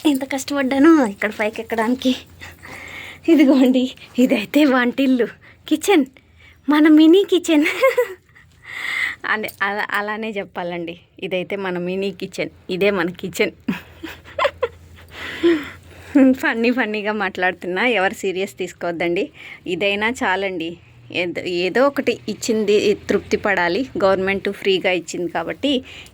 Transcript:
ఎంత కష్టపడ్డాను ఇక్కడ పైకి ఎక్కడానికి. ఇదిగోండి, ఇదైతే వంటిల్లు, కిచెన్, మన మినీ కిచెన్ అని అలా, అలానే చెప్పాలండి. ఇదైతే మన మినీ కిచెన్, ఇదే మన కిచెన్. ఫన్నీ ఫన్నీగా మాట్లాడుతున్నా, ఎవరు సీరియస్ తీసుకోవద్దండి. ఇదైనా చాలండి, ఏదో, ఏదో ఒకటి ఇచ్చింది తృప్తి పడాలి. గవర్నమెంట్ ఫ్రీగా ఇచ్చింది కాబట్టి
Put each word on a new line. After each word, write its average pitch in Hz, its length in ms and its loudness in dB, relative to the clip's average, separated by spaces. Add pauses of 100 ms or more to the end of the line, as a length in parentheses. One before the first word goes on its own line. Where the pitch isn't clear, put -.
ఎంత 277 180 2
కష్టపడ్డాను 277 840 2
ఇక్కడ 202 240 -4 (100)
పైకి 220 200 -4
ఎక్కడానికి. 247 560 -2 (1120)
ఇదిగోండి, 262 680 4 (240)
ఇదైతే 262 460 2
వంటిల్లు, 254 640 2 (420)
కిచెన్, 302 360 2 (640)
మన 302 200 6
మినీ 320 360 8
కిచెన్ 320 400 2 (1600)
అని 214 240 -4 (140)
అలా, 202 280 -4
అలానే 208 400 -4
చెప్పాలండి. 175 680 -8 (220)
ఇదైతే 180 340 -6
మన 185 220 -4
మినీ 190 320 -4
కిచెన్, 185 400 -8 (200)
ఇదే 185 200 0
మన 180 200 -2
కిచెన్. 196 400 -4 (2750)
ఫన్నీ 247 360 0
ఫన్నీగా 214 420 -2
మాట్లాడుతున్నా, 185 720 -2
ఎవరు 196 280 0
సీరియస్ 190 440 -6
తీసుకోవద్దండి. 175 720 -4 (360)
ఇదైనా 202 440 -2
చాలండి, 185 680 -4 (340)
ఏదో, 170 280 -4
ఏదో 180 460 0
ఒకటి 277 320 -2 (100)
ఇచ్చింది 208 680 0
తృప్తి - 420 -2
పడాలి. 190 500 0 (180)
గవర్నమెంట్ 196 460 0
ఫ్రీగా 190 400 0
ఇచ్చింది 175 420 -4
కాబట్టి 185 520 -4 (300)